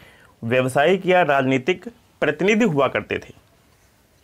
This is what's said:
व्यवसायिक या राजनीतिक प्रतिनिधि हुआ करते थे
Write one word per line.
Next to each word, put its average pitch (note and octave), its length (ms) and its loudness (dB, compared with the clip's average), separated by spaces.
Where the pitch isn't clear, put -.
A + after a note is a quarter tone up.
व्यवसायिक C#3 640 0
या F3+ 160 4
राजनीतिक C#3 680 0
प्रतिनिधि F#3+ 440 0
हुआ C#3 220 2
करते G#2 320 -6
थे - 140 -18